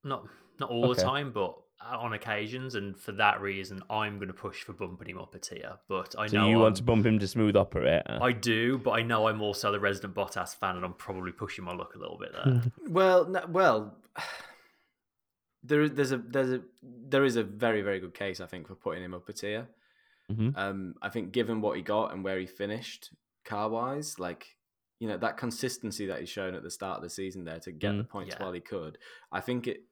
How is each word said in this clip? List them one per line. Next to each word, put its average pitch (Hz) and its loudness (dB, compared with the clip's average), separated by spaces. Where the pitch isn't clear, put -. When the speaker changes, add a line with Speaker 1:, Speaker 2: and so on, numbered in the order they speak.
Speaker 1:
Not, 135 -6
not 135 -4
all 120 2
Speaker 2:
Okay. 123 4
Speaker 1:
the 92 4
time, 139 0
but 98 0
on 117 -4
occasions. 113 -4
And 98 -4
for - -12
that 104 4
reason, 95 -6
I'm 107 -2
gonna 95 -8
push - -10
for 98 -14
bumping 90 -10
him 87 -12
up 85 -14
a 90 -14
tier. - -12
But 95 -4
I 107 -2
Speaker 2:
So 107 4
Speaker 1:
know 98 8
Speaker 2:
you 113 8
want 110 10
Speaker 1:
I'm 107 8
Speaker 2:
to 101 -4
bump 117 6
him 110 6
to 98 0
smooth 104 4
operator? 80 4
Speaker 1:
I 123 4
do, 117 2
but 120 0
I 113 2
know 113 2
I'm 107 0
also 104 0
the 101 0
resident 98 0
Bottas 92 -4
fan, 92 -2
and 90 -4
I'm 87 -6
probably 92 -8
pushing 92 -8
my 87 -6
luck - -8
a - -14
little - -10
bit - -10
there. 123 4
Speaker 2:
<laughs> 311 -12
Speaker 3:
Well, 185 6
no, 180 -2
well, 127 4
<sighs> - -8
there 147 4
is, 151 4
there's 139 2
a, 131 2
there's 127 0
a, 127 0
there 131 2
is 123 4
a 113 2
very, 107 2
very 98 0
good 87 -10
case, 98 -6
I 90 -8
think, 85 -12
for 95 -14
putting 90 -6
him 90 -8
up 90 -12
a 101 -12
tier. 107 -6
Speaker 2:
Mm-hmm. 110 2
Speaker 3:
Um, 95 -4
I 104 -4
think 98 -6
given 113 0
what 104 0
he 90 -6
got 104 0
and 92 -8
where 95 -2
he 92 -4
finished - -8
car-wise, 117 -4
like, 87 -8
you 117 -4
know, 101 -2
that 113 -2
consistency 117 -4
that 85 -4
he's 82 -8
shown 92 -6
at - -10
the 87 -10
start 95 -6
of - -10
the 85 -10
season 95 -8
there 82 -10
to 92 -14
get 92 -4
the 104 -2
Speaker 2:
Mm. 120 -8
Speaker 3:
points 95 -10
Speaker 1:
Yeah. 101 -8
Speaker 3:
while 92 -6
he 87 -8
could, 78 -10
I 95 -6
think 123 -2
it - -6